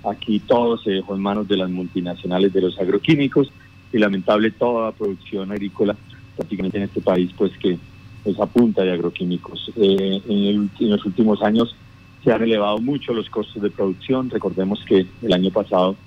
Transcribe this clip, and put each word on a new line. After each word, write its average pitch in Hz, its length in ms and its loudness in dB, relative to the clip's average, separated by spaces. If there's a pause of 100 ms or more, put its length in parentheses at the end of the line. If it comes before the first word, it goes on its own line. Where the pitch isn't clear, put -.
Aquí 104 360 -2
todo 117 380 2
se 101 140 -4
dejó 95 240 -4
en 98 60 -4
manos 101 260 -2
de 98 80 2
las 92 120 -2
multinacionales 90 840 -2
de 95 80 2
los 90 180 -2
agroquímicos 135 720 2 (420)
y 117 60 0
lamentable 104 540 2
toda 117 400 0
producción 98 580 -6
agrícola 101 460 -2 (400)
prácticamente 95 420 -6
en 101 60 -2
este - 160 -6
país, 92 360 0
pues 101 220 0
que 180 180 0 (480)
es - 140 -2
a 104 60 0
punta 110 380 2
de 92 100 2
agroquímicos. 87 840 -6
Eh, 98 520 2
en 104 160 0
el 104 160 2
ulti-, 104 240 -2
en 107 60 2
los 104 160 0
últimos 104 360 2
años 107 320 2 (480)
se 123 80 4
han 110 120 2
elevado 107 360 2
mucho 127 360 -2
los 107 160 -4
costos 104 320 -6
de 101 80 0
producción. 127 580 -2
Recordemos 101 560 -2
que 95 220 4 (160)
el 110 100 0
año 92 180 2
pasado 95 460 0 (100)